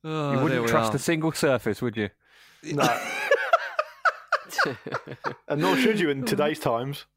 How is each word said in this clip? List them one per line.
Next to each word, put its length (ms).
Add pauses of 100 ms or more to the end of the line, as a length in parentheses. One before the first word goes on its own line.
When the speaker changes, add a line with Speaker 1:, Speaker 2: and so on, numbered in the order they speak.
Speaker 1:
Oh, 280
Speaker 2:
You 60
wouldn't 140
Speaker 1:
there 100
we 60
Speaker 2:
trust 260
Speaker 1:
are. 40
Speaker 2:
a 20
single 320
surface, 500
would 160
you? 120 (540)
Speaker 3:
No. 400
Speaker 4:
<laughs> 40 (2500)
Speaker 3:
And 140
nor 160
should 220
you 100
in 160
today's 340
times. 460 (120)